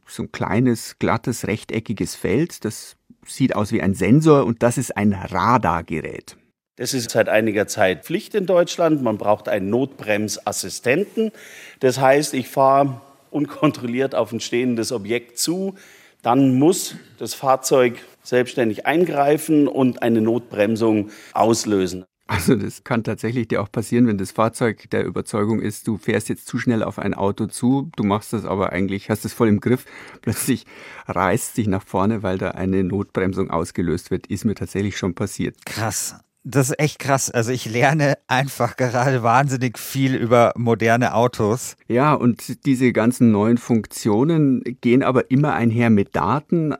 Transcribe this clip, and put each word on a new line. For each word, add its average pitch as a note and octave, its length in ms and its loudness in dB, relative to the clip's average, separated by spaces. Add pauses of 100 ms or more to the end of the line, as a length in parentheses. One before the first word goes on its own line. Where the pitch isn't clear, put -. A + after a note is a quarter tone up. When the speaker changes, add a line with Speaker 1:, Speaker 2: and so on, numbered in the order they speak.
Speaker 1:
so - 180 -10
ein - 80 -12
kleines, A2+ 640 -2
glattes, G#2+ 480 -2
rechteckiges A2 680 -6
Feld. C3+ 520 -2
Das - 300 -12 (300)
sieht - 300 -2
aus G2+ 160 -2
wie G#2+ 80 0
ein F#2 140 0
Sensor C#3 500 6
und A#2 180 -2
das A#2 140 2
ist - 180 -4
ein G#2 200 2
Radargerät. F#2 1200 -2 (400)
Speaker 2:
Das B2 160 -6
ist A#2+ 200 -4
seit G#2+ 180 2
einiger G#2 380 2
Zeit A2 360 0
Pflicht F3+ 300 -6
in G3+ 100 0
Deutschland. E3+ 580 2
Man A2 140 0
braucht G#2 320 0
einen G2 220 -2
Notbremsassistenten. A#2 1600 -2 (500)
Das B2+ 200 2
heißt, C#3 340 4
ich C3 140 -4
fahre C3+ 520 2 (300)
unkontrolliert C3+ 840 -4
auf A2+ 160 -2
ein A2+ 100 -6
stehendes A#2+ 520 -4
Objekt A#2 460 -6
zu. F#3+ 360 -4 (480)
Dann B2+ 360 4
muss E3 380 2 (220)
das A2+ 160 -8
Fahrzeug C3 640 2 (260)
selbstständig A#2+ 640 -2
eingreifen D3 800 2
und B2+ 340 0
eine A#2 200 2
Notbremsung A2 880 0 (240)
auslösen. G2 720 0 (200)
Speaker 1:
Also G#2 300 0
das G2+ 260 -6
kann A#2 220 -4
tatsächlich A2+ 420 -4
dir G#2+ 140 -2
auch G#2 100 -6
passieren, A#2+ 360 0
wenn G#2+ 100 0
das F#2+ 160 -6
Fahrzeug A2+ 580 -2
der G2+ 140 -2
Überzeugung G#2 560 -2
ist, - 260 -8
du A2 120 -2
fährst G#2+ 320 -2
jetzt - 160 -10
zu - 120 -6
schnell A#2 240 0
auf - 160 -6
ein G2 140 -4
Auto G2+ 320 -2
zu, C3+ 500 -2
du A2 100 -2
machst G#2 280 -2
das G2+ 140 -4
aber F#2+ 260 -2
eigentlich, G2 380 -4
hast G#2+ 160 -4
es G#2 80 -10
voll A#2 140 2
im G#2 120 4
Griff, B2 240 0 (380)
plötzlich - 420 -2 (420)
reißt F#2+ 480 -2
sich A2 120 0
nach F#2+ 160 -2
vorne, G2+ 400 -2
weil F#2+ 160 -2
da F#2+ 140 -4
eine F#2+ 300 -2
Notbremsung F#2+ 680 -2
ausgelöst E2+ 600 -4
wird, F2+ 160 -6
ist G2+ 200 -4
mir G2+ 80 -2
tatsächlich G2 420 -6
schon F#2 180 -4
passiert. - 520 -8
Speaker 3:
Krass. - 500 -6 (300)
Das B2+ 220 0
ist C#3+ 100 -6
echt D3 200 -2
krass. - 320 0
Also A#2+ 220 0
ich B2+ 180 -6
lerne C#3 560 2
einfach B2+ 500 -2
gerade B2+ 460 0
wahnsinnig B2 560 0
viel C3+ 360 -2
über A#2 420 4
moderne A#2 580 2
Autos. A#2 640 0 (100)
Speaker 1:
Ja, C3+ 240 2
und B2 540 -2
diese B2+ 260 4
ganzen A#2 400 4
neuen G#2+ 240 4
Funktionen B2 1040 0 (200)
gehen B2 200 6
aber B2+ 280 0
immer C#3+ 240 2
einher A#2 340 2
mit G2+ 260 4
Daten. D3 640 0